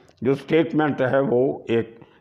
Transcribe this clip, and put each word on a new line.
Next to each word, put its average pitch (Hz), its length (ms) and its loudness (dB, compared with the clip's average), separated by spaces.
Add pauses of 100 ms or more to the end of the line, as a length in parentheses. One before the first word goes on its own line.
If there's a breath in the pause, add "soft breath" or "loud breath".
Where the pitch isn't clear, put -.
(240 loud breath)
जो 131 100 2
स्टेटमेंट 151 680 0
है 131 180 2
वो 131 500 0
एक 113 300 -2 (200 loud breath)